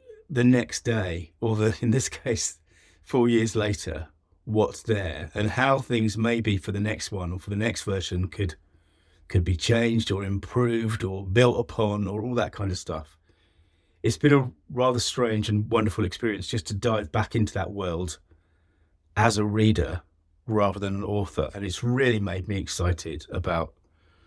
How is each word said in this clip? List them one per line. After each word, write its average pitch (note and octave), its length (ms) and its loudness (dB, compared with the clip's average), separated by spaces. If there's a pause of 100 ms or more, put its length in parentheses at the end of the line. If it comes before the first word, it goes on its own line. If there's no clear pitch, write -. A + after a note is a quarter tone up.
(300)
the B2 140 2
next B2 400 4
day, F2+ 560 -2
or A2 160 0
the, G#2+ 260 2
in B2 100 2
this B2+ 180 2
<laughs> - 0 -
case, - 500 -4 (440)
four A#2+ 260 2
years A2+ 260 2
later, G2+ 520 -4 (380)
what's G#2+ 380 0
there F#2+ 500 -2
and G#2+ 180 0
how C3+ 260 2
things A2 400 0
maybe A2+ 400 0
for F#2+ 140 -6
the G2+ 80 -4
next G#2+ 320 -6
one F#2 200 -6
or F2+ 80 -8
for - 100 -12
the G#2 60 -4
next G#2+ 280 -2
version F#2 440 -4
could, - 280 -4 (720)
could F#2 160 2
be F2+ 120 0
changed A#2 560 2
or G2 120 -2
improved A2+ 800 0
or F#2+ 220 -6
built A#2 340 4
upon G#2 480 0
or G#2 160 -4
all B2 120 -4
that A2+ 180 -2
kind G2 180 -4
of F2+ 60 -4
stuff. D#2+ 400 -10 (840)
It's A2+ 140 2
been C#3+ 160 6
a C3+ 180 4 (180)
rather B2 300 2
strange A2 500 0
and G#2+ 200 0
wonderful A2 360 2
experience G2 420 -4
just - 200 -4
to - 60 -6
dive G#2+ 380 0
back G#2+ 240 -2
into A2+ 180 2
that G2 180 -4
world F2+ 480 -4 (1000)
as G#2+ 200 4
a G#2+ 60 2
reader G#2 580 2 (460)
rather G2+ 320 0
than G2 160 -4
an G2+ 80 -4
author. G2+ 500 -2
And G2+ 120 -8
it's F#2 180 -6
really B2 360 2
made F#2 280 -4
me G2+ 100 -4
excited E2+ 720 -2
about E2+ 440 -2 (540)